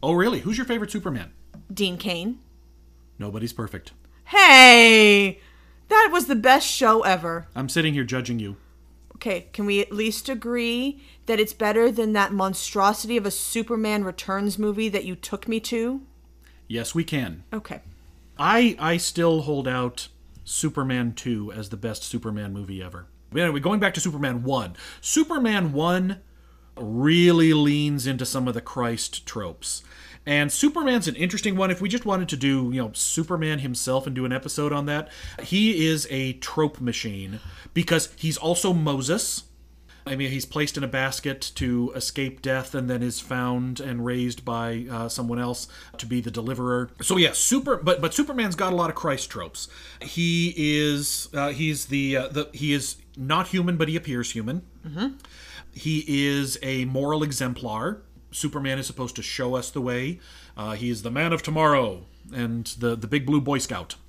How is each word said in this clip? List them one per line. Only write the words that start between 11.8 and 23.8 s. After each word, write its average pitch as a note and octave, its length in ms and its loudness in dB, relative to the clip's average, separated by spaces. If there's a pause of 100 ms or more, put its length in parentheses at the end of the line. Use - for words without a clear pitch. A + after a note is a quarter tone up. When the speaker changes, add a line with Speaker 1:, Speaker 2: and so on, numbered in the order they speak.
Speaker 2:
than A3 220 0
that G3+ 180 2
monstrosity G3+ 840 0
of G#3 80 -2
a G3+ 60 -2
Superman A3 720 -2
Returns G3+ 560 -4
movie G#3+ 300 -2
that G3 160 -2
you F3+ 100 -8
took - 320 -10
me A3+ 140 -2
to? A#3 400 -4 (680)
Speaker 1:
Yes, A2+ 260 -6
we E3 100 0
can. A2 400 -4 (100)
Speaker 2:
Okay. G#3+ 280 -10 (560)
Speaker 1:
I, G#3+ 420 4
I E3 180 0
still E3+ 440 2
hold C#3 260 -2
out B2+ 420 -4 (340)
Superman B2+ 680 -2
two G#2+ 380 -4
as G#2 180 -12
the G2+ 80 -10
best G#2+ 260 -8
Superman G#2 500 -6
movie F#2+ 300 -8
ever. F2+ 240 -14 (240)
But D#3 100 -2
anyway, D#3+ 200 0
going G3 180 2